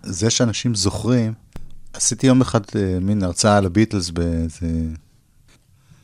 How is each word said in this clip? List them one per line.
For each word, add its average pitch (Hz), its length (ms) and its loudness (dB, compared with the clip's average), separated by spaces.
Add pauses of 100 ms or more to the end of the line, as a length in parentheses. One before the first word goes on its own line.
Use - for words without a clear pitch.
זה 104 280 -2
שאנשים 117 440 0
זוכרים, 110 580 0 (600)
עשיתי - 340 0
יום 127 140 6
אחד, 123 200 2 (160)
אה, 95 240 0
מין 101 220 0
הרצאה 104 340 2
על 98 100 4
הביטלס 92 440 0
באיזה, 82 560 -2 (1400)